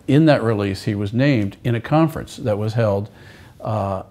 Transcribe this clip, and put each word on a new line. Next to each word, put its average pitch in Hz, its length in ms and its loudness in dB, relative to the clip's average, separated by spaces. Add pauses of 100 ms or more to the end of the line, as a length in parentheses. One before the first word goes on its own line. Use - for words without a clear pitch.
in 151 200 6
that 135 160 4
release, 101 420 0
he 110 100 -2
was 101 180 -4
named 117 520 0
in 120 100 -2
a 113 60 -4
conference 147 560 0
that 107 200 -2
was 107 180 -4
held, 104 360 0 (500)
uh, 98 500 -4